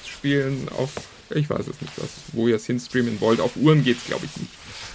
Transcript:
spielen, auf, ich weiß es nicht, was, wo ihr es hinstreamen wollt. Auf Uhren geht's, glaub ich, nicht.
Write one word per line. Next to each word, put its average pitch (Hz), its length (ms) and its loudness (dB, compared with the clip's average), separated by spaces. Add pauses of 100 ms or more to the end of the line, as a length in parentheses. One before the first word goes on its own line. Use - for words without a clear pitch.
spielen, 139 720 -2
auf, 135 140 -2 (380)
ich 151 200 0
weiß - 180 -2
es - 140 -10
nicht, 156 160 -10
was, - 120 -6 (220)
wo 113 160 2
ihr 117 80 6
es 110 100 -2
hinstreamen 120 540 -2
wollt. 110 220 4
Auf - 160 0
Uhren 151 260 6
geht's, 120 220 2
glaub - 180 -4
ich, - 140 -10
nicht. - 140 -10 (440)